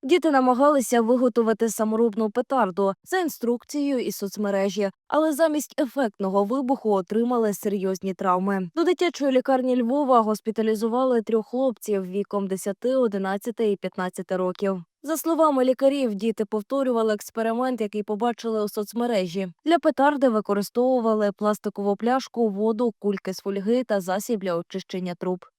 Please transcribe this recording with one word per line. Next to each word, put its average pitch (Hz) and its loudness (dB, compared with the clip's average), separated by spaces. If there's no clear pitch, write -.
Діти 311 2
намагалися 262 4
виготовити 233 2
саморобну 220 0
петарду 196 0
за 381 -2
інструкцією 277 -2
із 208 -4
соцмережі, 196 -2
але 311 2
замість 302 0
ефектного 202 0
вибуху 247 -2
отримали 214 0
серйозні 190 -4
травми. 190 0
До 330 0
дитячої 320 0
лікарні 254 2
Львова 254 4
госпіталізували 220 0
трьох 220 0
хлопців 214 -2
віком 196 -4
десяти, 196 -4
одинадцяти 208 0
і 190 -2
п'ятнадцяти 185 -6
років. 185 -2
За 302 -4
словами 302 2
лікарів, 262 2
діти 214 -2
повторювали 226 0
експеримент, 226 -4
який 208 -4
побачили 220 -2
у 208 -4
соцмережі. 202 -4
Для 320 4
петарди 277 2
використовували 214 0
пластикову 202 -2
пляшку, 233 0
воду, 214 0
кульки 196 -4
з - -14
фольги 202 -2
та 202 0
засіб 190 -4
для 180 -2
очищення 180 -6
труб. 180 -6